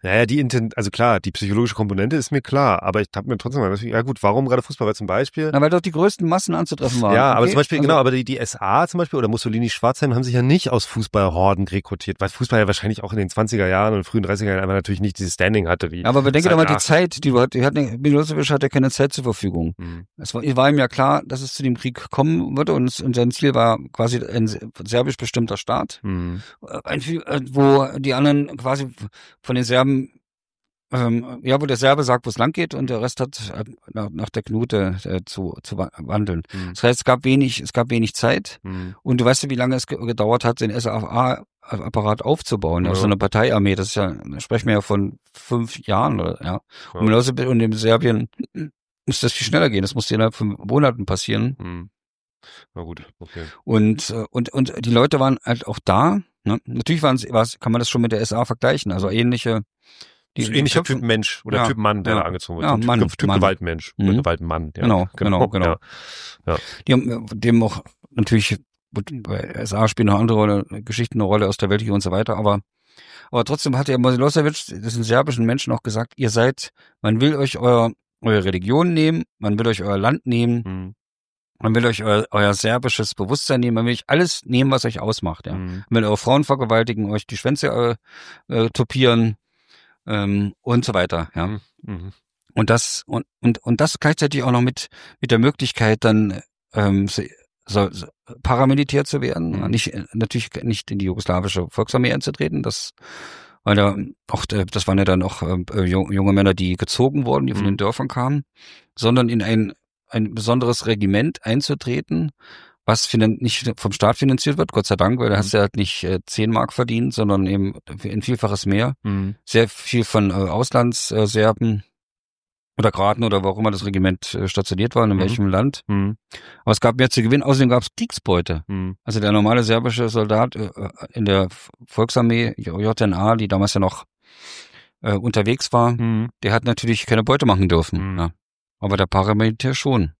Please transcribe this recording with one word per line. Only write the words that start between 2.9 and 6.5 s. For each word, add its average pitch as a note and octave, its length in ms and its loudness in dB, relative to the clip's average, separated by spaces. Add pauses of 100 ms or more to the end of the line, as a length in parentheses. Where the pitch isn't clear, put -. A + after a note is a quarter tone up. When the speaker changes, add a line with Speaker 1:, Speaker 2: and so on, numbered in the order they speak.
Speaker 1:
ich G2 140 -2
hab G2 100 -6
mir B2 120 -4
trotzdem C3 240 -4
mal, G2 140 2
ja A2+ 260 -2
gut, B2 220 -4
warum A#2+ 240 2
gerade B2 140 2
Fußball? B2+ 260 -4
Weil G#2+ 80 0
zum G#2+ 120 -8
Beispiel C3+ 460 -2
Speaker 2:
Na, C#3 80 4
weil D#3 80 4
dort F3 160 0
die F#3 60 -2
größten E3+ 360 0
Massen F3 280 0